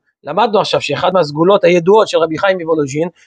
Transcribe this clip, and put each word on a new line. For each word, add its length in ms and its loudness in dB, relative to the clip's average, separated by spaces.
למדנו 360 0
עכשיו 220 -2
שאחד 320 -2
מהסגולות 500 2
הידועות 440 4
של 100 -2
רבי 200 0
חיים 240 0
מוולוז'ין, 480 -2